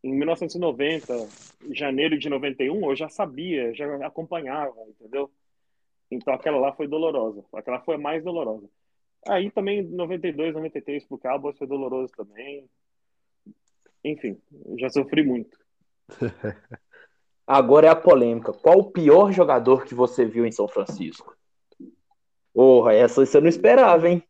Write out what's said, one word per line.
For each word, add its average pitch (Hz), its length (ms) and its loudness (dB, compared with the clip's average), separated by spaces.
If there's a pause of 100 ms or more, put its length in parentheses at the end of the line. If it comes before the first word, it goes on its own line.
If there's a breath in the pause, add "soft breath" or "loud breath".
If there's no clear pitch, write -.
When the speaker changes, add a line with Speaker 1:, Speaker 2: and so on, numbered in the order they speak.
Speaker 1:
Em 131 80 -12
mil 143 140 -6
novecentos 170 280 -6
e 170 40 -12
noventa, 147 560 -6 (560)
janeiro 143 480 -4
de 143 100 -10
noventa 135 340 -8
e 131 60 -2
um, 170 220 -6
eu 135 40 -2
já 151 140 -10
sabia, 143 640 -8
já 143 340 -10
acompanhava, 147 720 -10 (100)
entendeu? 120 460 -12 (800)
Então 127 240 -6
aquela 147 240 -4
lá 135 160 -2
foi 151 140 -10
dolorosa. 139 540 -6 (120)
Aquela 123 260 -10
foi 165 140 -6
a 147 40 -8
mais 151 240 -8
dolorosa. 123 460 -10 (580)
Aí 196 240 -4
também 202 320 -6
noventa 175 460 -8
e 160 40 -8
dois, 156 220 -6
noventa 156 220 -10
e - 60 -12
três 143 240 -12
pro 127 100 -14
Cowboys 139 400 -8
foi 139 100 -12
doloroso 131 480 -8
também. 127 540 -18 (1400)
Enfim, 147 340 -10 (400)
já 127 120 -8
sofri 143 320 -2
muito. 127 360 -6 (500)
Speaker 2:
<laughs> - 720 -12 (680 soft breath)
Speaker 3:
Agora 139 400 6
é 160 40 10
a 165 40 6
polêmica. 120 580 2
Qual 131 260 6
o 196 120 0
pior 175 400 6
jogador 131 540 2
que - 100 -16
você 123 300 0
viu 117 200 -2
em 113 60 -4
São 104 160 -4
Francisco? 92 680 -10 (1160)
Porra, 120 400 6
essa 120 320 4
você 143 160 4
não 156 80 2
esperava, 180 600 4
hein? 175 220 0